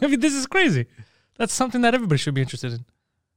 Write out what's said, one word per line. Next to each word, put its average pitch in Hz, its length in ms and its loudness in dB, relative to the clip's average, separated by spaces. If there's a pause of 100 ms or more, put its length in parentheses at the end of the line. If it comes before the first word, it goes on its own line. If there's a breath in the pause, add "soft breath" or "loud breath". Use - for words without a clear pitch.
I 285 60 2
mean, 277 120 0
this 285 140 2
is 269 140 -6
crazy." 220 400 2 (500 soft breath)
That's - 160 -4
something 247 300 0
that 233 100 4
everybody 208 240 0
should 143 160 -2
be 135 80 0
interested 123 320 -6
in. 120 120 -10 (520)